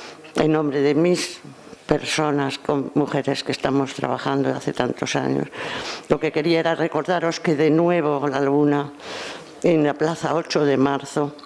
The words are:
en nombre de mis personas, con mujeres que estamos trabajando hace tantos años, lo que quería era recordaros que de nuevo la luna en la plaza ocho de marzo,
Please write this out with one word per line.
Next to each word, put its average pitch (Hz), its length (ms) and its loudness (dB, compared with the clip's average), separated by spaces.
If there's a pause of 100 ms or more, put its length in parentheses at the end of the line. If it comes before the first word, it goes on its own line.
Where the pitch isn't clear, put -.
(360)
en 156 160 4
nombre 147 280 0
de 139 140 4
mis 170 460 0 (460)
personas, 143 720 0
con 139 360 -2
mujeres 139 480 0
que 135 100 -4
estamos 135 420 0
trabajando 135 560 -2
hace 135 220 -4
tantos 127 440 -2
años, 135 320 -2 (600)
lo 151 120 2
que 156 120 0
quería 165 280 2
era 165 140 0
recordaros 165 640 -2
que 160 160 2
de 151 140 4
nuevo 156 580 2
la 139 120 0
luna 143 520 2 (680)
en 160 220 4
la 143 100 2
plaza 156 400 0
ocho 160 300 0
de 139 120 4
marzo, 143 580 0 (120)